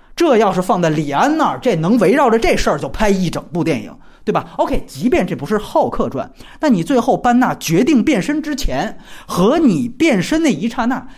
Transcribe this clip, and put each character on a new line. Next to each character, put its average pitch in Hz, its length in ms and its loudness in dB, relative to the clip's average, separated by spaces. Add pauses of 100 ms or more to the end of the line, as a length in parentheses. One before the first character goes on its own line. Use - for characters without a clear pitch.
(160)
这 294 220 2
要 208 160 2
是 180 80 0
放 190 180 0
在 170 100 2
李 151 200 -2
安 208 260 2
那 294 120 0
儿， 131 120 -4
这 233 160 0
能 170 220 2
围 196 140 4
绕 285 180 2
着 226 80 4
这 285 180 2
事 208 140 0
儿 160 80 0
就 139 100 -6
拍 208 220 0
一 185 200 0
整 143 220 -6
部 170 100 -2
电 139 220 -2
影， 71 100 -16 (300)
对 214 80 -2
吧？ 165 240 -4
OK， 294 320 0
即 170 220 -4
便 269 180 2
这 165 80 -4
不 131 100 -8
是 208 120 -2
浩 - 320 -2
克 160 180 -2
传， 117 220 -8 (280)
那 311 120 0
你 185 120 4
最 254 160 0
后 233 200 2
班 240 200 2
纳 208 180 2
决 165 280 0
定 277 180 2
变 208 200 0
身 294 200 -4
之 302 140 -6
前 156 420 -4 (300)
和 220 320 2
你 165 300 2
变 247 340 0
身 320 180 -2
那 285 120 2
一 170 160 -4
刹 254 160 -4
那， 254 200 -4 (120)